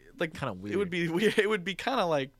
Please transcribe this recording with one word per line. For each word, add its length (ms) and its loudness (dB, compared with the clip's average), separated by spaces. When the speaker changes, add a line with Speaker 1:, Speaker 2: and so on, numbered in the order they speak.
Speaker 1:
like, 140 -2
Speaker 2:
Kinda 180 -4
Speaker 1:
it 240 -4
would 0 -
Speaker 2:
weird. 140 0
Speaker 1:
be 180 0
<laughs> 240 2
weird. 60 0
It 100 4
would 160 0
be 100 -4
kinda, 320 0
like, 320 0